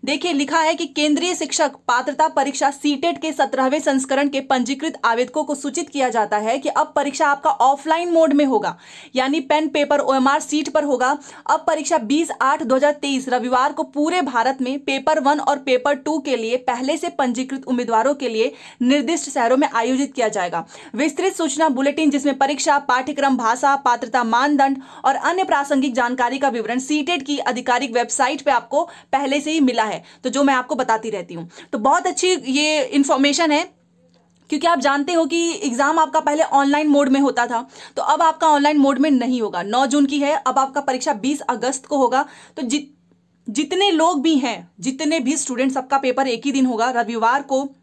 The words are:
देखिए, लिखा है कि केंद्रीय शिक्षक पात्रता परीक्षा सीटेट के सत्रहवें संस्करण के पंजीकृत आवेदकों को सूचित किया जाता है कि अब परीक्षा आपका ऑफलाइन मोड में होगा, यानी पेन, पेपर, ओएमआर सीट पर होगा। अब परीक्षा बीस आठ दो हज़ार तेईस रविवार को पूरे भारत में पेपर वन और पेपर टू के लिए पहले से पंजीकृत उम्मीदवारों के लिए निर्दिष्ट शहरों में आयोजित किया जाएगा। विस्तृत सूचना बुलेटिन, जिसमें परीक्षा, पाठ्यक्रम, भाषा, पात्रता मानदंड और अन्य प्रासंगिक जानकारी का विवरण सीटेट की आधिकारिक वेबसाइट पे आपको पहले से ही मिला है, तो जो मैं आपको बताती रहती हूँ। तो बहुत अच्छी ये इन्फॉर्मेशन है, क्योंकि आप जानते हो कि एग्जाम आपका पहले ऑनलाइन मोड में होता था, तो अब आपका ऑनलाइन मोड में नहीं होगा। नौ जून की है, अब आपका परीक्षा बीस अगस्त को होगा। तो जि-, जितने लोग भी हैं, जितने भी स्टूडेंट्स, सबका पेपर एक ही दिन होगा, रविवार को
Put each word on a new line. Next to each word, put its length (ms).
देखिए, 280
लिखा 260
है 160
कि 100
केंद्रीय 500
शिक्षक 420
पात्रता 400
परीक्षा 440
सीटेट 500
के 100
सत्रहवें 480
संस्करण 500
के 120
पंजीकृत 520
आवेदकों 380
को 120
सूचित 340
किया 200
जाता 280
है 220
कि 100
अब 260
परीक्षा 320
आपका 220
ऑफलाइन 640
मोड 200
में 120
होगा, 300
यानी 240
पेन, 280
पेपर, 320
ओएमआर 400
सीट 300
पर 140
होगा। 260
अब 180
परीक्षा 300
बीस 340
आठ 220
दो 120
हज़ार 180
तेईस 360
रविवार 440
को 100
पूरे 380
भारत 400
में 180
पेपर 400
वन 200
और 180
पेपर 380
टू 240
के 160
लिए 220
पहले 300
से 120
पंजीकृत 580
उम्मीदवारों 480
के 140
लिए 220
निर्दिष्ट 480
शहरों 280
में 100
आयोजित 460
किया 140
जाएगा। 380
विस्तृत 400
सूचना 340
बुलेटिन, 400
जिसमें 280
परीक्षा, 420
पाठ्यक्रम, 580
भाषा, 380
पात्रता 480
मानदंड 580
और 100
अन्य 280
प्रासंगिक 520
जानकारी 440
का 100
विवरण 300
सीटेट 460
की 140
आधिकारिक 540
वेबसाइट 480
पे 100
आपको 320
पहले 300
से 100
ही 80
मिला 240
है, 200
तो 60
जो 140
मैं 100
आपको 220
बताती 340
रहती 240
हूँ। 160
तो 80
बहुत 200
अच्छी 280
ये 360
इन्फॉर्मेशन 680
है, 120
क्योंकि 180
आप 120
जानते 340
हो 120
कि 140
एग्जाम 360
आपका 200
पहले 240
ऑनलाइन 440
मोड 220
में 100
होता 260
था, 200
तो 60
अब 200
आपका 260
ऑनलाइन 300
मोड 220
में 120
नहीं 300
होगा। 220
नौ 220
जून 200
की 140
है, 160
अब 120
आपका 220
परीक्षा 340
बीस 260
अगस्त 440
को 120
होगा। 280
तो 60
जि-, 240
जितने 440
लोग 300
भी 160
हैं, 420
जितने 400
भी 180
स्टूडेंट्स, 360
सबका 240
पेपर 300
एक 180
ही 60
दिन 140
होगा, 260
रविवार 500
को 280